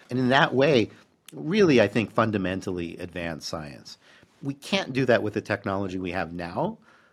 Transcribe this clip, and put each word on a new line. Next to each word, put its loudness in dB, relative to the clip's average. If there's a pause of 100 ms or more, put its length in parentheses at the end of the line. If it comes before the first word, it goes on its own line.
And -4
in 2
that 4
way, 4 (440)
really, 4
I 6
think, -2
fundamentally -2
advance -10
science. -12 (460)
We -6
can't -6
do 0
that 4
with -4
the -4
technology -4
we -6
have -4
now, -6 (360)